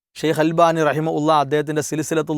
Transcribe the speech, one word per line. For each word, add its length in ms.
ഷെയ്ഖ് 240
അൽബാനി 460
റഹിമഹുല്ലാ 540
അദ്ദേഹത്തിൻ്റെ 440
സിൽസിലത്തുൽ 500